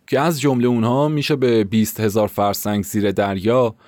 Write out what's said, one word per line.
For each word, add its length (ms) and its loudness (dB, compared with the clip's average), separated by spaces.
که 140 0
از 200 -2
جمله 280 2
اونها 400 0
می‌شه 280 -2
به 280 2
بیست 360 0
هزار 260 0
فرسنگ 580 -2
زیر 260 -2
دریا، 640 0